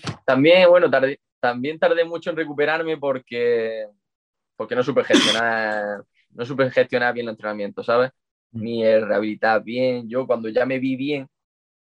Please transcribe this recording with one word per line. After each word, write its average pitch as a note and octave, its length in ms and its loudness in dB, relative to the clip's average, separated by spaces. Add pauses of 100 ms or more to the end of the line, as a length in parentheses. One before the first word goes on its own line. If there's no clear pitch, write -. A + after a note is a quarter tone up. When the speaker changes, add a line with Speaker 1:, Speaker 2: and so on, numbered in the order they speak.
(240)
Speaker 1:
también, E3 440 6
bueno, E3+ 200 6
tardé, C3+ 300 0 (200)
también C3 400 -4
tardé E3+ 260 2
mucho E3 240 -8
en E3 80 -6
recuperarme D#3 600 -2
porque, A#2+ 880 -2 (680)
porque A#2 200 -8
no B2 80 0
supe B2 200 0
gestionar, A2 1000 0 (140)
<coughs> - 140 -20
no A#2+ 140 -10
supe C3 260 -2
gestionar B2 420 0
bien A#2+ 140 -6
el A2+ 40 -8
entrenamiento, G#2 520 -8
¿sabes? B2 280 0 (400)
Speaker 2:
Mm. A2+ 120 -10
Speaker 1:
Ni A2+ 220 -4
el A2 220 4
rehabilitar G#2+ 560 0
bien. B2 460 -4
Yo B2+ 180 -4
cuando A2+ 220 -2
ya B2 160 0
me C3 140 -4
vi C3 160 -2
bien, C#3 320 -6 (600)